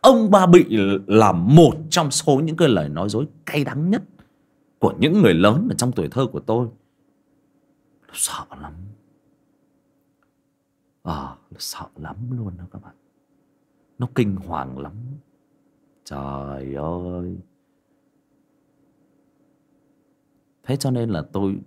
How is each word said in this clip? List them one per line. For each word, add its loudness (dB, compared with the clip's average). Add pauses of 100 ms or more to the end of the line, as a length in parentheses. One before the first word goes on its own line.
ông 6
Ba 6
Bị 10 (420)
là 6
một 8 (160)
trong 0
số 0
những -4
cái 2
lời 0
nói -6
dối -4 (200)
cay -4
đắng -4
nhất -2 (760)
của 0
những 2
người 6
lớn 2
ở -2
trong -2
tuổi -4
thơ -4
của -8
tôi. -4 (1400)
Nó -20
sợ -8 (160)
lắm. -16 (2250)
Ờ, -10 (140)
nó -20
sợ -14 (100)
lắm -16 (140)
luôn -10
đó -16
các -18
bạn. -20 (1040)
Nó -6
kinh 0
hoàng -10
lắm. -14 (1120)
Trời -10
ơi. -8 (3250)
Thế -6
cho -4
nên -4
là -4 (100)
tôi -4